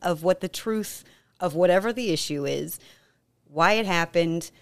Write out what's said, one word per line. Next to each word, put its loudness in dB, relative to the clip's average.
of -2
what 2
the -6
truth -6
of -2
whatever 4
the -4
issue -2
is, -6
why 2
it 0
happened. 0